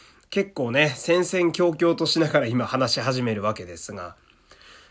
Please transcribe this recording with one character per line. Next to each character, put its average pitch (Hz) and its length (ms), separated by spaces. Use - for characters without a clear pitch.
結 196 220
構 120 200
ね、 143 240
戦 175 300
々 175 260
恐 175 280
々 170 160
と 165 100
し 160 140
な 156 80
が 147 140
ら 120 60
今 120 180
話 127 280
し 131 80
始 127 200
め 113 140
る 101 60
わ 107 120
け 98 120
で 85 120
す - 160
が、 87 220